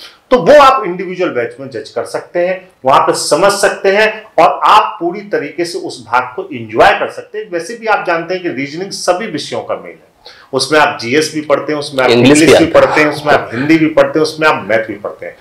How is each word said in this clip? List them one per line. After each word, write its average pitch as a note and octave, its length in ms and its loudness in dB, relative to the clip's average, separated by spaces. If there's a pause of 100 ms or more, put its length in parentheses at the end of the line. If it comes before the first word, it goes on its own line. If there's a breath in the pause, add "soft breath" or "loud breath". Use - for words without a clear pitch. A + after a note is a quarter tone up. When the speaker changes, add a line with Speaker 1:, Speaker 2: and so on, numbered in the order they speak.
(300 loud breath)
Speaker 1:
तो B3+ 80 4
वो B3+ 220 6
आप C4 240 6
individual F3+ 460 -4
batch A#2+ 300 -4
में C3 100 -14
judge A2 200 -10
कर - 140 -6
सकते - 340 -8
हैं, F#3 300 -4 (160)
वहां C#3+ 160 4
पे E3+ 120 0
समझ F3 400 0
सकते - 360 -2
हैं G#3+ 340 0 (220)
और - 180 2
आप F#3+ 380 4
पूरी F3 200 -4
तरीके D3+ 440 -6
से F3 140 -8
उस C3 280 -12
भाग A#2+ 160 0 (140)
को - 160 -10
enjoy B2 460 2
कर B2+ 120 -4
सकते - 280 -12
हैं। G3+ 120 -12
वैसे F3 240 -8
भी A3 120 -12
आप G#3 200 -2
जानते E3+ 280 -4
हैं F3+ 80 -6
कि F3 60 -6
रीजनिंग C#3+ 420 -8
सभी - 360 -2
विषयों D3 340 -8
का G2 140 -8
main F2 180 -12
है, - 420 -20 (180 loud breath)
उसमें C3+ 280 0
आप C#3+ 200 0
जीएस C#3+ 340 -2
भी D3+ 60 -4
पढ़ते C#3+ 320 -2
हैं, D3+ 60 -4
उसमें C3+ 260 -4
आप B2 60 2
Speaker 2:
English C3 320 6
Speaker 1:
इंग्लिश D3+ 160 6
Speaker 2:
भी D#3+ 60 4
Speaker 1:
भी D3+ 60 0
Speaker 2:
आता C#3 100 4
है। C3+ 60 6
Speaker 1:
पढ़ते D3+ 140 0
हैं, D3+ 80 2
उसमें D3 260 0
आप - 200 -2
Hindi D3 240 2
भी D#3 80 2
पढ़ते C#3+ 320 0
हैं, D#3 40 2
उसमें D#3 260 -2
आप A2+ 200 -2
Math A2 160 0
भी G#2+ 100 -10
पढ़ते - 320 -12
हैं। E2+ 140 -16